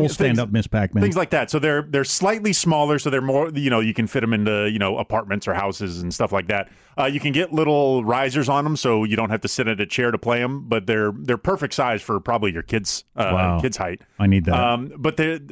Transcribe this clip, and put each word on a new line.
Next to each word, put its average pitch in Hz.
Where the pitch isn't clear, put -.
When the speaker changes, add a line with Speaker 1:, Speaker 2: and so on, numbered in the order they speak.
Speaker 1:
Full -
stand-up 120
Speaker 2:
things, 101
Speaker 1:
Miss 110
Pac-Man. 104
Speaker 2:
things 165
like 170
that. 135
So 156
they're, 147
they're 143
slightly 208
smaller, 147
so 147
they're 135
more, 135
you 143
know, 113
you 110
can 113
fit 127
'em 113
into, 104
you 110
know, 98
apartments 104
or 95
houses 95
and 87
stuff 110
like 95
that. 101
Uh, 139
you 143
can 143
get 165
little 147
risers 127
on 143
'em, 151
so 110
you 107
don't 110
have 107
to 120
sit -
at 107
a 104
chair 120
to 110
play 120
'em, 131
but 110
they're, 107
they're 113
perfect 175
size 120
for 104
probably 107
your 82
kids, -
uh, 101
Speaker 1:
Wow. 90
Speaker 2:
kids' 127
height. 90
Speaker 1:
I 101
need 95
that. -
Speaker 2:
Um, 123
but 156
they're, 160